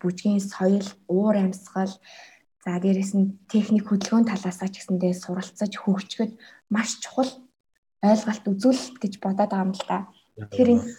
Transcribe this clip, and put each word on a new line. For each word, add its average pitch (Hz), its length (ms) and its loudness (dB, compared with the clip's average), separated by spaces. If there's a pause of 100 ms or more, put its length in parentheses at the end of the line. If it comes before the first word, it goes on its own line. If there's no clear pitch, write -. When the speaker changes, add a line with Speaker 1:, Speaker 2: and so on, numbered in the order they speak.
Speaker 1:
бүжгийн 196 400 0
соёл, 196 480 0 (180)
уур 202 300 2
амьсгал, 190 560 -2 (720)
за, 175 160 -4
дээрэс 190 320 0
нь 196 240 2 (100)
техник 208 400 2
хөдөлгөөний 220 460 2
талаасаа 190 400 -4
ч - 80 -16
гэсэндээ 180 320 0
суралцаж 185 640 -6
хөгжөхөд 202 560 -2 (400)
маш 220 320 -2
чухал 262 240 -2 (760)
ойлголт 214 480 2
үзүүлэлт 254 480 0
гэж 196 240 -4
бодоод 202 280 0
байгаа 190 120 0
юм 190 100 0
л - 140 -10
да. 185 120 -4 (380)
Speaker 2:
Яг - 140 -12
Speaker 1:
Тэгэхээр 247 240 4
энэ 233 80 4
Speaker 2:
үнэ. - 160 -12